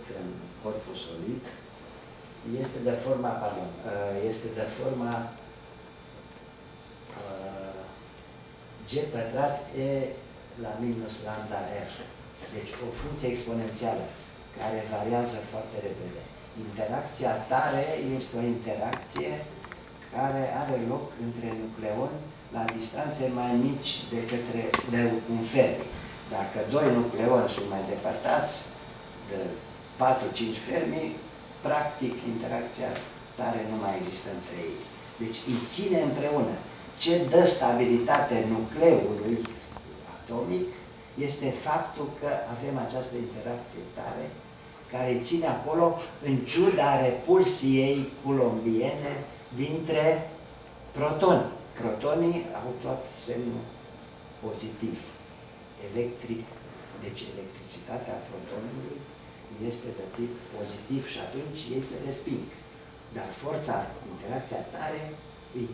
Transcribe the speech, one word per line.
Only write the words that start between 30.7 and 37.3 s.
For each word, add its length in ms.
practic 480
interacția 560
tare 220
nu 140
mai 160
există 280
între 180
ei. 100
Deci 160
îi 100
ține 240
împreună. 460
Ce 100